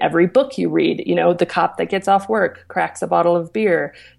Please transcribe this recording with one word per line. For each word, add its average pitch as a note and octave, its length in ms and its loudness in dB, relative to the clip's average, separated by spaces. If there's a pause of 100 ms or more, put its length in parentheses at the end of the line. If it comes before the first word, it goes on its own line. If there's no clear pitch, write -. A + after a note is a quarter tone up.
every E3 240 2
book C4 320 0
you F3 100 0
read, D#3+ 380 0
you - 80 0
know, F3 180 2
the F3 140 0
cop - 320 -2
that E3+ 100 -4
gets F#3+ 180 -4
off G3 220 2
work G#3 400 -2
cracks E3 320 -4
a F#3 60 -6
bottle E3+ 280 2
of E3 160 -4
beer. E3+ 440 -2 (240)